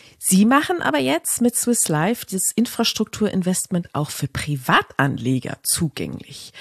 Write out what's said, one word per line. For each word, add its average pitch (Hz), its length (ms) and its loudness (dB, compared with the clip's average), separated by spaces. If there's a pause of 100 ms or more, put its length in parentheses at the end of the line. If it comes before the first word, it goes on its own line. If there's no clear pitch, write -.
(180)
Sie 190 260 4
machen 294 380 2
aber 294 160 0
jetzt 277 420 -2
mit 240 160 2
Swiss - 320 0
Life 170 420 2
das 185 240 -2
Infrastrukturinvestment 190 1400 -2
auch 147 160 -2
für - 180 -4
Privatanleger 131 1300 0
zugänglich. - 1000 -4